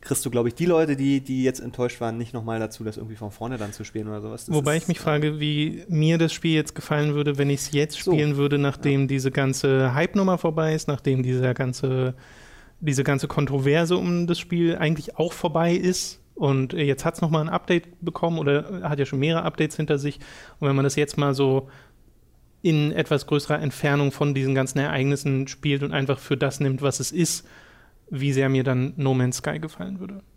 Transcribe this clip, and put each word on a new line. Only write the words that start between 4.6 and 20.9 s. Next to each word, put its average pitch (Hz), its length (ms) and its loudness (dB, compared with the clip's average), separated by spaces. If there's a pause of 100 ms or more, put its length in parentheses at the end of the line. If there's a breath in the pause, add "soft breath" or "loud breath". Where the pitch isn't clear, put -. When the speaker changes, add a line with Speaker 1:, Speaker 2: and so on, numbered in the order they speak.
Speaker 1:
ist, 165 80 0
Speaker 2:
ich - 60 -10
mich 170 100 0
frage, 151 400 0
wie 151 480 -2
mir 160 300 2
das 165 160 2
Spiel 160 220 0
jetzt 151 200 0
gefallen 147 380 -2
würde, 143 240 0
wenn 143 120 2
ich's 139 220 -2
jetzt 151 320 0
Speaker 1:
So. 185 80 0
Speaker 2:
spielen 151 240 2
würde, 143 220 2
nachdem 139 460 2
Speaker 1:
Ja. 135 40 0
Speaker 2:
diese 135 240 0
ganze 135 600 2
Hype-Nummer 185 440 2
vorbei 160 380 0
ist, 156 140 -4
nachdem 131 340 0
dieser 127 300 2
ganze, 131 640 -2 (680 loud breath)
diese 139 200 2
ganze 139 240 0
Kontroverse 143 680 2
um 175 300 0
das 170 140 0
Spiel 170 360 0
eigentlich 156 420 -2
auch 170 160 0
vorbei 170 420 2
ist. - 440 -2 (140)
Und, 135 400 0
äh, 175 80 -2
jetzt 139 240 0
hat's - 160 -2
noch 165 80 2
mal 156 120 2
ein 156 80 -2
Update 175 540 -2
bekommen 170 360 -2
oder 151 500 0
hat 147 80 0
ja 139 80 2
schon 135 140 -2
mehrere 165 240 2
Updates 156 320 -2
hinter 151 240 0
sich. 143 200 -4 (400 loud breath)
Und 147 80 0
wenn 139 80 4
man 139 80 4
das 135 120 2